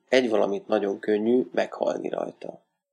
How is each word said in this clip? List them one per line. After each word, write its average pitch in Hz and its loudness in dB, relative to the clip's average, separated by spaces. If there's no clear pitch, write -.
egy 127 4
valamit 101 0
nagyon 101 0
könnyű, 113 2
meghalni - -2
rajta. - -8